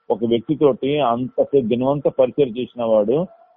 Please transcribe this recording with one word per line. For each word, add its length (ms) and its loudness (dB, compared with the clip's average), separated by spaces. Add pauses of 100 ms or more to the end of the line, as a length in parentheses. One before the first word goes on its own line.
(100)
ఒక 140 -4
వ్యక్తితోటి 760 0
అంతసేపు 640 0
దినమంతా 440 0
పరిచయం 480 0
చేసిన 260 -6
వాడు. 420 2 (300)